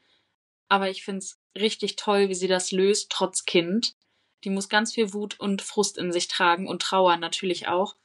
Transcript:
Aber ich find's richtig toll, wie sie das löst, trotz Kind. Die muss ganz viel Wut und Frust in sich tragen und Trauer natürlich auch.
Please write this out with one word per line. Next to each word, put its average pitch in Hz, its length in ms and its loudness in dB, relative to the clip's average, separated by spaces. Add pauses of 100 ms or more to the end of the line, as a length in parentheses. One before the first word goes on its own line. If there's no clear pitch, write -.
(680)
Aber 196 220 2
ich 190 140 -10
find's 196 340 -8 (180)
richtig 208 380 -2
toll, 202 340 2
wie 190 60 -4
sie 180 140 -2
das 185 240 0
löst, 196 380 2
trotz - 340 -2
Kind. 180 500 0 (480)
Die 196 80 -4
muss 196 180 -4
ganz 220 240 2
viel 214 200 0
Wut 208 260 -8
und 196 240 -2
Frust - 360 -2
in 180 120 -2
sich 175 160 0
tragen 180 400 2
und 175 160 -6
Trauer 185 340 4
natürlich 170 520 -4
auch. 185 260 0 (100)